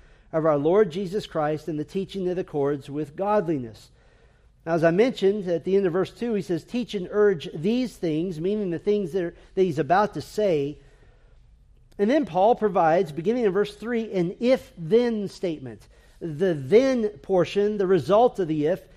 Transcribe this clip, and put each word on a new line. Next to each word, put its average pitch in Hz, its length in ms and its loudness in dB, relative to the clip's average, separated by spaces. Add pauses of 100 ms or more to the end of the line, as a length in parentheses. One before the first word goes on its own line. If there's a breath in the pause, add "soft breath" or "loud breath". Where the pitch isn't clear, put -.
(320 soft breath)
of 160 140 0
our 147 140 4
Lord 175 320 4
Jesus 185 340 -6
Christ 151 420 -4
and 151 120 -6
the 151 40 -6
teaching 190 420 -6
that 180 120 -2
accords 143 500 -4
with 147 280 -8
godliness." 156 720 -2 (760 soft breath)
Now, 165 100 -2
as 160 100 2
I 165 80 6
mentioned 202 560 2
at 170 160 -4
the 185 120 0
end 196 120 2
of 156 60 -2
verse 185 180 -2
two, 233 240 -4
he 190 80 -2
says, 165 200 -4
"Teach 240 300 -6
and 185 160 -6
urge 202 420 2
these 220 460 -2
things," 160 420 -2
meaning 196 300 -2
the 165 80 -4
things 208 360 -2
that, 185 100 -2
are, 170 120 -8 (200 soft breath)
that 190 80 4
he's 160 160 0
about 185 340 2
to 151 80 -6
say. 151 560 -2 (1200 soft breath)
And 202 120 0
then 277 180 2
Paul 185 260 4
provides, 180 580 2
beginning 208 340 -2
in 190 60 4
verse 202 240 -2
three, 226 380 -6
an 180 260 -2
if-then 226 880 0
statement. 135 580 -8 (320 soft breath)
The 170 340 -2
then 214 560 2 (140)
portion, 202 560 0
the 190 80 2
result 196 500 4
of 180 100 -2
the 151 200 -2
if, 185 300 -4